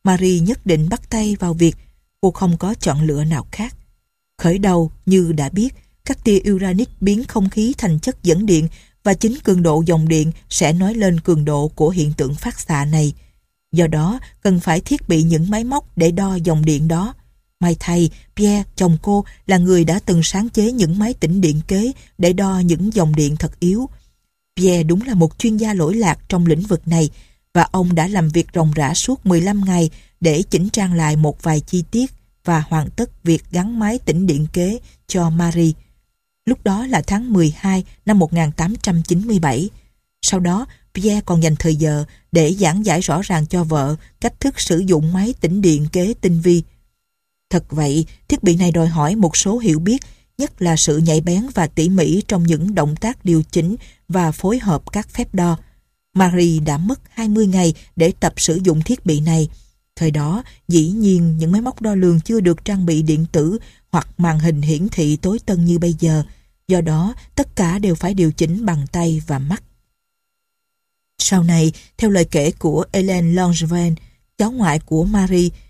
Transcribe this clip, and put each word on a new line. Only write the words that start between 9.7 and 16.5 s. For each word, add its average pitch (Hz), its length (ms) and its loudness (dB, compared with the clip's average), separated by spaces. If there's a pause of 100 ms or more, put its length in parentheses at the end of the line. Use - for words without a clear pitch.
dòng 160 220 2
điện 160 240 0 (180)
sẽ 156 220 0
nói 190 220 0
lên 190 260 0
cường 151 240 2
độ 147 240 0
của 156 220 0
hiện 156 220 -2
tượng 147 220 -4
phát 233 260 -8
xạ 143 240 -2
này. 151 280 0 (600)
Do 165 140 2
đó, 160 340 -2 (220)
cần 185 180 2
phải 170 200 0
thiết - 280 -4
bị 160 140 2
những 165 280 0
máy 214 140 -2
móc 269 340 -6
để 170 120 4
đo 190 240 -2
dòng 160 300 0